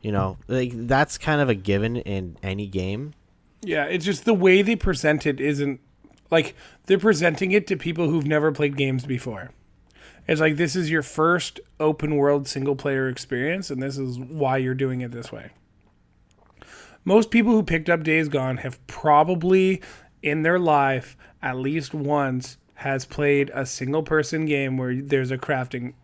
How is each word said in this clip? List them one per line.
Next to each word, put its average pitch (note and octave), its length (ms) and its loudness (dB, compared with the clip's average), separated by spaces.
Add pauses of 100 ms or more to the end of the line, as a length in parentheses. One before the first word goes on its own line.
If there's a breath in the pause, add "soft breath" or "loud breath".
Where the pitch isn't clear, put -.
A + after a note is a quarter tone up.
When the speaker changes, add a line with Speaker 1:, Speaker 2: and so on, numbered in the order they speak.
Speaker 1:
You A2 120 -4
know, F#2+ 340 0
like, B2+ 280 -2
that's C3 440 0
kind D3+ 220 0
of C#3 80 2
a A2+ 80 2
given G2+ 400 0
in F#2+ 440 -6
any G2 280 -6
game. G2 460 -6 (480)
Speaker 2:
Yeah, D#3 240 -2
it's E3+ 180 -4
just F#3+ 200 -2
the A3+ 100 4
way F#3+ 280 6
they A3 140 2
present D#3 500 0
it C3+ 140 -2
isn't, C#3 400 -2 (500)
like, E3 240 2 (320 loud breath)
they're F#3+ 120 4
presenting F#3 520 2
it G3+ 160 2
to F#3+ 100 -2
people E3 320 -2
who've D#3 180 0
never D3+ 260 2
played C#3+ 240 -2
games C3 280 0
before. A#2+ 460 -8 (800 loud breath)
It's D#3 120 2
like, D#3 160 2
this D#3 200 -2
is E3+ 120 -2
your D#3 140 0
first E3 560 0 (220)
open D3+ 340 0
world C#3+ 320 2
single C#3 300 -2
player C3+ 320 -2
experience, C3+ 640 -4
and B2+ 120 -6
this C3+ 160 -6
is B2+ 220 -6
why C3+ 380 -2
you're C3 160 0
doing C3 260 -2
it B2 100 -8
this A#2+ 220 -14
way. - 180 -14 (1500 loud breath)
Most G#3+ 260 6
people A#3 220 4
who A3 100 4
picked D#3+ 260 -2
up E3+ 140 2
Days D#3 260 2
Gone C3 300 -2
have - 280 -12
probably, F3+ 960 4 (420 loud breath)
in D3+ 200 -2
their E3+ 160 4
life, C#3 580 2 (240 soft breath)
at C3 160 -6
least C3+ 380 -4
once, C#3 640 -2 (160)
has C3+ 320 -4
played C#3+ 480 2
a C3+ 100 -4
single C3+ 380 -4
person D#3 420 -2
game C#3 320 0
where B2+ 180 -2
there's C3+ 360 0
a C3 80 -4
crafting B2+ 640 -6